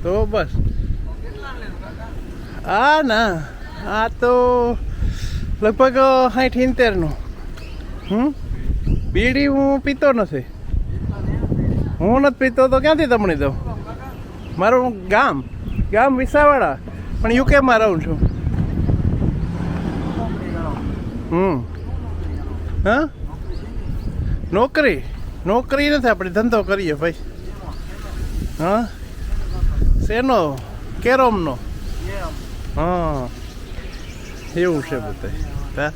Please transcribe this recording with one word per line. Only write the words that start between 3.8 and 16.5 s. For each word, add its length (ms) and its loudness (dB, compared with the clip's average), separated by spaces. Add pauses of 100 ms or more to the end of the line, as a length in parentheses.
આ 80 0 (120)
તો 120 4 (1300)
લગભગ 360 4 (380)
સાઠ 280 2
સિત્તેરનું. 500 2 (960)
હમ? 200 2 (840)
બીડી 420 4
હું 260 4
પીતો 320 2
નથી. 320 0 (1500)
હું 220 4
નથી 180 2
પીતો 280 4
તો 140 4
ક્યાંથી 320 4
તમને 300 4
દઉં? 120 0 (1000)
મારું 400 4 (160)
ગામ, 300 2 (480)
ગામ 320 4
વિસાવાડા, 540 4 (440)